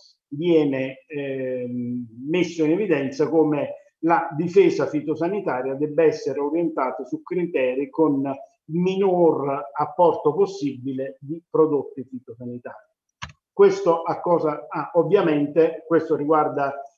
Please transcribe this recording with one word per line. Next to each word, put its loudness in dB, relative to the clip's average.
viene, 0
ehm, -6
messo 0
in 2
evidenza 0
come 2
la 0
difesa 4
fitosanitaria -4
debba 0
essere 0
orientata -2
su -8
criteri -2
con 2
minor 0
apporto 2
possibile -4
di -10
prodotti 0
fitosanitari. -14
Questo 4
a -4
cosa, 0
ah, -6
ovviamente 2
questo 2
riguarda, 0